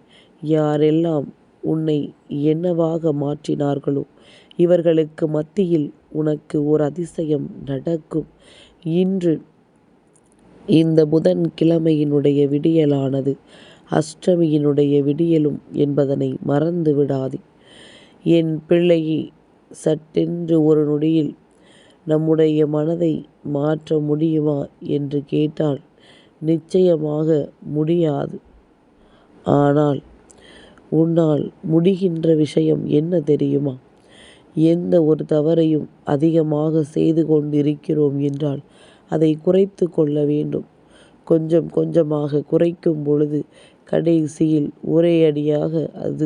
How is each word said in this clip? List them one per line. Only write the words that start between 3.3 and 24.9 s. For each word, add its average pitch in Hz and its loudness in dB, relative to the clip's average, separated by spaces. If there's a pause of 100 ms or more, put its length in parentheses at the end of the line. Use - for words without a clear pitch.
இவர்களுக்கு 165 2
மத்தியில் 156 -2 (240)
உனக்கு 156 -4
ஓர் 151 2
அதிசயம் 151 -4 (180)
நடக்கும். 151 -6 (640)
இன்று 180 0 (1300)
இந்த 160 4
புதன்கிழமையினுடைய 160 2
விடியலானது 139 0 (580)
அஷ்டமியினுடைய 151 0
விடியலும் 151 0 (160)
என்பதனை 139 0 (140)
மறந்து 156 0
விடாதே. 135 -2 (840)
என் 165 2 (120)
பிள்ளையே, 170 2 (500)
சட்டென்று 165 -2
ஒரு 151 4
நொடியில் 151 0 (760)
நம்முடைய 156 2
மனதை 156 -2 (300)
மாற்ற 156 -2
முடியுமா 151 -2 (280)
என்று 143 -4